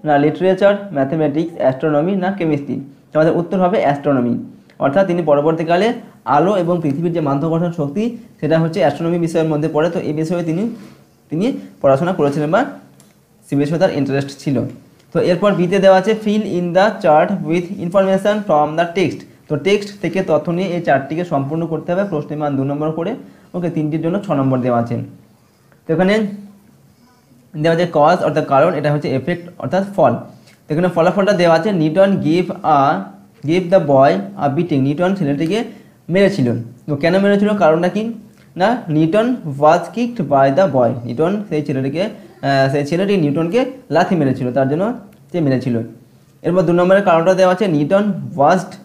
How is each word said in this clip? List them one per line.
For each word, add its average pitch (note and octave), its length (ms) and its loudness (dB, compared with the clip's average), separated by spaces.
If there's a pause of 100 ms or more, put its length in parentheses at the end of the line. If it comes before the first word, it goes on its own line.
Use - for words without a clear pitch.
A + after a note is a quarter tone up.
না D3 140 2
literature, F#3 560 2 (180)
mathematics, D3+ 640 -2
astronomy D3+ 580 0
না F#3 160 -2
chemistry? D3 440 -2 (380)
আমাদের D#3+ 240 2
উত্তর F3 220 -2
হবে F3+ 180 2
astronomy। C3+ 560 0 (460)
অর্থাৎ F#3 280 2
তিনি F3 140 0
পরবর্তীকালে D#3+ 720 2 (320)
আলো D#3 320 2
এবং F3 240 0
পৃথিবীর E3 320 -2
যে E3+ 60 -2
মাধ্যাকর্ষণ E3 520 -2
শক্তি F#3 460 -4 (220)
সেটা D#3+ 200 0
হচ্ছে E3 200 -2
astronomy E3+ 400 0
বিষয়ের E3 300 0
মধ্যে D3+ 240 -2
পড়ে। D#3 160 2
তো E3+ 100 -4
এই D3+ 140 -6
বিষয়ে E3 300 -2
তিনি, E3 200 -2 (680)
তিনি E3 160 -2 (360)
পড়াশোনা C#3+ 320 2
করেছিলেন D3+ 380 0
বা A#3+ 140 2 (840)
সে C#3 60 -4
বিষয়ে D3 240 0
তার F#3+ 120 2
interest C#3 480 -4
ছিল। B2+ 220 -2 (520)
তো E3 60 0
এরপর F3+ 340 2
বিতে F3+ 260 0
দেওয়া F#3+ 180 6
আছে, G#3+ 180 2 (100)
fill G#3+ 180 0 (160)
in F3 140 -2
the F#3+ 120 4 (180)
chart D#3+ 260 4 (200)
with E3+ 180 -2 (180)
information G3 500 0 (120)
from D3+ 200 2 (120)
the E3+ 60 2 (120)
text। D3+ 220 -2 (300)
তো D3+ 60 -2
text G3 460 -2
থেকে F3+ 220 -2
তথ্য E3 280 0
নিয়ে F3 160 -2
এই E3+ 140 -4
চার্টটিকে E3+ 440 -2
সম্পূর্ণ D#3+ 400 -4
করতে D#3+ 280 -6
হবে, G3 100 0
প্রশ্নের D3+ 360 -6
মান D3 160 -2
দু C3+ 80 -2
নম্বর D3 280 -4
করে। E3+ 240 -6 (380)
ওকে, F3 160 -4
তিনটির D#3 320 -2
জন্য E3+ 220 -2
ছ - 80 -6
নম্বর C3+ 280 0
দেওয়া A#2+ 200 0
আছে। A#2 160 -4 (920)
তো D#3+ 60 -2
এখানে G3 340 0 (1300)
দেওয়া E3 140 2
আছে F3 180 0
cause D#3 300 4
অর্থাৎ D3+ 240 0
কারণ, D3 260 4
এটা D3 200 -2
হচ্ছে C#3+ 220 -2
effect E3+ 420 -6
অর্থাৎ F#3 260 -2 (120)
ফল। B2+ 180 4 (520)
তো D#3 80 -6
এখানে F3+ 140 0
ফলাফলটা F3+ 440 2
দেওয়া E3+ 240 4
আছে, E3 160 0
Newton F3 380 2 (160)
gave F3+ 240 0 (280)
a, - 20 4 (720)
gave F3+ 240 0
the F#3 80 6 (100)
boy C#3 200 6 (340)
a - 100 2
beating, D3+ 260 0
Newton D#3+ 340 0
ছেলেটিকে D#3+ 480 -2 (460)
মেরেছিল। F#3+ 380 2 (400)
তো D3 80 -2
কেন E3+ 240 0
মেরেছিল, G3+ 380 2
কারণটা E3+ 300 2
কি? G#3+ 260 -4 (420)
না, G#3+ 340 0
Newton D#3+ 380 2 (340)
was E3+ 200 4 (140)
kicked A#3+ 340 -4
by C#3 260 4
the F#3+ 100 4 (100)
boy, A#2+ 140 4 (160)
Newton E3 440 -2
সেই D3+ 120 -2
ছেলেটিকে, C3+ 420 -4
আহ, C#3 680 -2
সেই C#3+ 140 -2
ছেলেটি F#3+ 320 0
নিউটনকে E3 480 0 (260)
লাথি F3 240 2
মেরেছিল, C3 380 0
তার C3+ 160 2
জন্য F#3+ 240 -2 (380)
সে F3 100 -2
মেরেছিল। C3 340 0 (680)
এরপর F3+ 200 0
দু E3+ 120 2
নম্বরের F#3+ 300 4
কারণটা E3+ 300 4
দেওয়া F#3 200 4
আছে, G#3 140 -2
Newton E3 360 2 (320)
watched E3 380 2 (120)